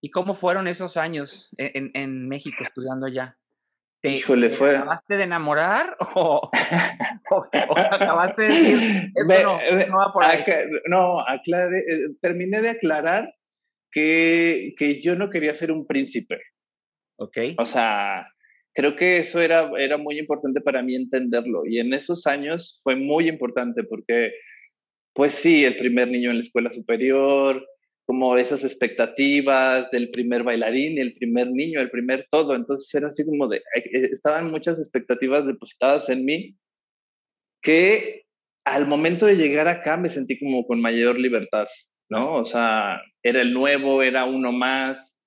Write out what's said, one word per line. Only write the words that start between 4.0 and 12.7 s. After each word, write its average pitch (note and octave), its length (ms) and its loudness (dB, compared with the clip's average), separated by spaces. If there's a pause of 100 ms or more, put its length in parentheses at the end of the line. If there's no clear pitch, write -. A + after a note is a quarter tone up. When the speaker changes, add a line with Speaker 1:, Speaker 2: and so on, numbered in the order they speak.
Speaker 1:
¿Te, C#3 140 0
Speaker 2:
Híjole, B2 340 4
Speaker 1:
te A2+ 60 -4
Speaker 2:
fue C#3 220 4
Speaker 1:
acabaste D#3 400 -4
de G3 60 0
enamorar F3 760 0
<laughs> - 160 -4
o, D#3+ 340 2 (800)
o, G3 60 4
o D3+ 420 0
acabaste F#3+ 640 2
de G#3+ 40 4
decir, D4 300 6 (360)
"Esto D#3 140 0
Speaker 2:
Me, F#3 160 8
Speaker 1:
no, F#3+ 160 2
Speaker 2:
me, F3+ 280 2
Speaker 1:
no F#3+ 100 0
va G3 160 4
por F#3 100 4
ahí"? D#3+ 180 6
Speaker 2:
acá, E3+ 200 0 (260)
no, F3+ 400 2
aclaré, F3 520 -2
eh, D#3+ 280 -2 (140)
terminé F#3 400 -2
de A3+ 80 0
aclarar F3 640 -2 (600)